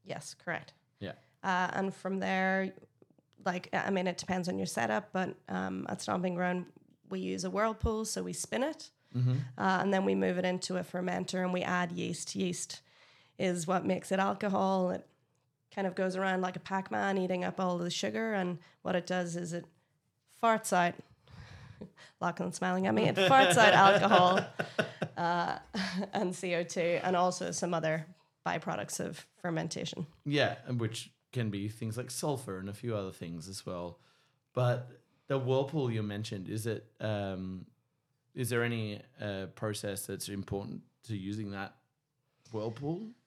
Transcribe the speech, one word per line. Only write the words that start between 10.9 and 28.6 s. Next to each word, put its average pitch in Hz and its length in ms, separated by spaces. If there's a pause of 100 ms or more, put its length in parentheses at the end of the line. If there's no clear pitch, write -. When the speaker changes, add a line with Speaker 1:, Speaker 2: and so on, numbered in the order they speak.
Speaker 1:
and 180 80
we 180 100
add 180 300
yeast. 175 420
Yeast 185 460 (580)
is 180 280
what 180 180
makes - 260
it 190 80
alcohol. 190 720
It - 160 (680)
kind 196 120
of 180 80
goes 185 220
around 190 240
like 185 160
a 175 40
Pac-Man 196 580
eating 185 260
up 185 160
all 180 180
the 175 120
sugar, 220 420
and 180 260 (240)
what 185 140
it 175 100
does 175 300
is 175 160
it 170 140 (760)
farts 220 300
out. 175 220 (840)
<laughs> - 400
Lachlan's 175 360
smiling 185 300
at 214 80
me. 214 100
It - 120
farts 262 420
out 208 160
alcohol, 196 680 (400)
Speaker 2:
<laughs> - 360
Speaker 1:
uh, 170 420 (260)
<laughs> 190 280
and 180 220
C 180 200
O 170 80
two, 175 400
and 185 120
also 180 360
some 175 240
other 160 320 (400)
byproducts - 540